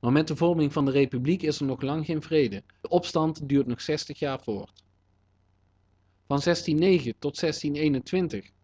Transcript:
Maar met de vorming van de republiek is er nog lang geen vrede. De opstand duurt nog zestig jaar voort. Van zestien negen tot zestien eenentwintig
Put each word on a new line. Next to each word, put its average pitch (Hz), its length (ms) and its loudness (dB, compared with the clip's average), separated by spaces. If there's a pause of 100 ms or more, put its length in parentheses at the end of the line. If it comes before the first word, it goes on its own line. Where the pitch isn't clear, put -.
Maar 120 120 0
met 156 160 4
de 156 80 -2
vorming 165 360 2
van 147 120 0
de 135 60 2
republiek 139 520 2
is 151 180 -2
er 143 60 -2
nog 131 160 -4
lang 147 220 -4
geen 156 180 -4
vrede. 123 400 0 (180)
De - 80 -12
opstand 160 600 0
duurt 139 180 2
nog 123 140 -6
zestig - 380 -6
jaar 135 240 -4
voort. - 420 -8 (1400)
Van 143 140 0
zestien 165 380 0
negen 160 400 4
tot - 180 -6
zestien 151 400 -2
eenentwintig 156 760 -2 (140)